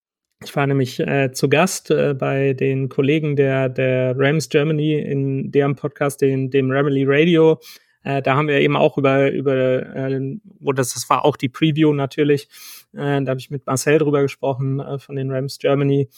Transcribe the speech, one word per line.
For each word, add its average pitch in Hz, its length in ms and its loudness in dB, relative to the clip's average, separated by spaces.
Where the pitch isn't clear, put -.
ich - 140 -18
war 143 100 0
nämlich, 139 340 -2
äh, 139 320 0
zu 143 160 -2
Gast, 151 420 0
äh, 143 240 2
bei 139 400 0
den 135 340 -2
Kollegen 147 480 0
der, 135 320 2
der 127 480 0
Rams 143 320 0
Germany 151 500 0
in 135 520 -4
deren 143 260 2
Podcast, - 460 -4
den, 135 280 0
dem 131 200 0
Ramily 139 360 0
Radio. 160 540 4
Äh, 139 180 -2
da 135 140 2
haben 151 120 0
wir 143 120 2
eben 147 160 2
auch 147 200 2
über, 139 340 2
über, 135 240 -2
äh, 135 420 -6
wo 139 120 -2
das, 131 220 -2
das - 160 -10
war 135 140 2
auch 147 120 2
die 135 120 -4
Preview 156 440 0
natürlich. 143 560 -2
Äh, 143 280 -2
da 131 100 -4
hab 131 60 -4
ich 127 120 -16
mit 143 160 -10
Marcel 147 320 2
drüber 147 240 2
gesprochen, 135 580 -4
äh, 139 180 -10
von 139 180 -12
den 135 140 -6
Rams 135 280 -6
Germany. 139 600 2